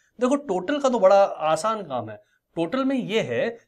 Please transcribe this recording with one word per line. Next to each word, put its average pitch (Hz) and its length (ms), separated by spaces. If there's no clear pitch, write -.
देखो, 247 160
टोटल 277 440
का 277 100
तो 240 100
बड़ा 196 240
आसान 185 600
काम 123 260
है। 104 140
टोटल 170 300
में 269 100
ये 208 260
है 135 280